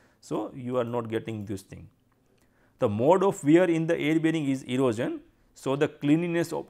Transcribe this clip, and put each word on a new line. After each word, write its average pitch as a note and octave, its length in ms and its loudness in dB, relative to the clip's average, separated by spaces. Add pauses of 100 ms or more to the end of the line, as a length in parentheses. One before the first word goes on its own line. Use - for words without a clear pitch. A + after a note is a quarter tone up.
(200)
So, - 340 -8
you B2+ 240 -6
are B2 60 2
not A#2 260 -4
getting A2 360 -6
this G2 160 -8
thing. F2 260 -20 (920)
The B2 100 2
mode C#3 340 4
of G3 180 0
wear E3+ 280 6
in E3 180 0
the D#3+ 100 0
air D3 220 0
bearing D#3+ 300 0
is C3+ 140 -2
erosion. B2+ 580 -2 (320)
So, C#3 240 -4
the D3+ 100 2
cleanliness E3 640 0
of D3 180 -6